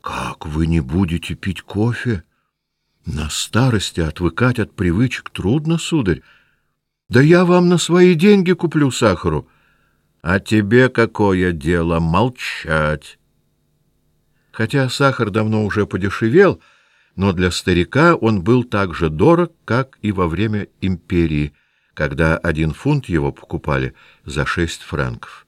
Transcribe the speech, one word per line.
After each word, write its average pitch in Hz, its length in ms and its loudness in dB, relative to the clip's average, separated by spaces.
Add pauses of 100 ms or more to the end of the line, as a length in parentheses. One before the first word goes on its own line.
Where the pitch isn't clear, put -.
«Как - 440 -12
вы 78 200 -2
не 82 140 0
будете 82 540 -4
пить 90 260 -8
кофе? 110 640 -4 (800)
На 76 240 -6
старости 110 720 -2
отвыкать 87 580 -2
от 104 160 -6
привычек 98 560 -2
трудно, 151 460 -2
сударь. 123 460 -2 (880)
Да 120 100 6
я 170 240 6
вам 180 240 4
на 180 80 4
свои 180 380 4
деньги 185 380 4
куплю 156 380 0
сахару». 90 580 0 (760)
«А 85 160 0
тебе 113 500 2
какое 98 640 0
дело? 82 460 0
Молчать!» 80 1200 -2 (1300)
Хотя 127 360 -2
сахар 131 420 0
давно 107 340 0
уже 101 220 0
подешевел, 113 760 2 (560)
но 98 160 2
для 90 180 0
старика 95 640 2
он 110 280 0
был 117 220 2
так 98 300 -4
же 80 140 -2
дорог, 160 440 2 (120)
как 127 380 -4
и 104 100 -2
во 90 160 -2
время 101 400 -4 (120)
империи, 85 720 -2 (400)
когда 76 420 0
один 80 360 -2
фунт - 360 -4
его 71 240 -2
покупали 67 640 -6 (300)
за 69 200 -4
шесть - 380 -4
франков. - 640 -10